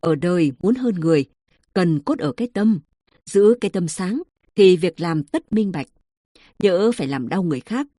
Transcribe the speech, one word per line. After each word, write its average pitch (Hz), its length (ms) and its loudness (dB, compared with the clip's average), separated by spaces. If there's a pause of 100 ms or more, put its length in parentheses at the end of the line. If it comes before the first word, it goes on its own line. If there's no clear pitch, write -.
Ở 165 140 0
đời 165 380 0 (100)
muốn 208 120 2
hơn 247 200 -2
người, 160 300 0 (500)
cần 170 260 2
cốt 302 180 -4
ở 143 140 -4
cái 240 220 -6
tâm, 208 260 0 (460)
giữ 208 340 4
cái 208 100 -4
tâm 175 180 -4
sáng 196 340 -6 (320)
thì 190 220 6
việc 165 240 -4
làm 160 240 -2
tất - 280 -6
minh 214 200 -2
bạch. 151 140 -8 (760)
Nhỡ 202 300 2
phải 156 160 -6
làm 135 200 -6
đau 190 140 -2
người 151 180 -2
khác 254 260 -8 (120)